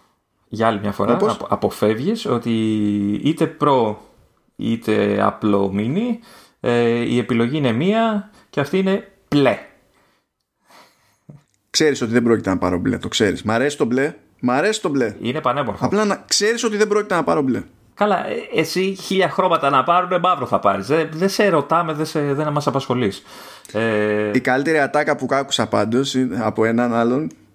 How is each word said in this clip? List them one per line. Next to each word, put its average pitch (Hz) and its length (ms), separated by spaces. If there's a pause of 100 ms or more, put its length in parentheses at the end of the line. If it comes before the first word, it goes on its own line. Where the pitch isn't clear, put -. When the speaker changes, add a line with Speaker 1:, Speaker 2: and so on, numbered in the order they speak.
(480)
Speaker 1:
Για 110 180
άλλη 110 140
μια 101 120
φορά, 101 220
Speaker 2:
Όπως; 202 200
Speaker 1:
απο-, - 160
αποφεύγεις 110 760
ότι 117 260 (720)
είτε 156 360
Pro 127 340 (640)
είτε 107 640
απλό 101 540
Mini, 180 400 (440)
ε, 120 280 (240)
η 120 60
επιλογή 120 380
είναι 135 160
μία 208 580 (200)
και - 100
αυτή 143 180
είναι 190 340 (160)
μπλε. 135 300 (2000)
Speaker 2:
Ξέρεις 147 320
ότι 113 100
δεν 120 100
πρόκειται 110 280
να 92 80
πάρω 90 200
μπλε, 95 200
το 95 100
ξέρεις. 95 340
Μ' 107 80
αρέσει 135 260
το 151 80
μπλε, 135 300 (260)
μ' 123 100
αρέσει 180 320
το 185 60
μπλε. 123 320
Speaker 1:
Είναι 120 200
πανέμορφο. 127 440
Speaker 2:
Απλά 202 200
να 202 240
ξέρεις 226 360
ότι 214 120
δεν 208 120
πρόκειται 202 260
να 165 100
πάρω 160 180
μπλε. 131 200 (360)
Speaker 1:
Καλά, 202 300
ε, - 320
εσύ 190 400
χίλια 185 280
χρώματα 165 420
να 131 140
πάρουνε, 180 340
μαύρο 170 280
θα 101 120
πάρεις. 98 280
Δεν, 156 260
δεν 170 160
σε 202 200
ρωτάμε, 165 440
δεν 151 140
σε, 151 140
δεν 147 320
μας 147 140
απασχολείς. 131 560 (500)
Ε, 107 600
Speaker 2:
Η 127 60
καλύτερη 143 380
ατάκα 147 380
που 131 140
άκουσα 135 360
πάντως, 110 480
ε, 127 140 (100)
από 107 260
έναν 117 300
άλλον, 120 360 (240)